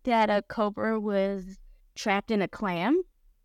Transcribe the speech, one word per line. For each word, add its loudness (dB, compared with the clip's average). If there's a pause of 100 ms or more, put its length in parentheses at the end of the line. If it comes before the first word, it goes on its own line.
that 4
a 2
cobra -2
was -2 (380)
trapped -2
in 2
a 0
clam. 0 (440)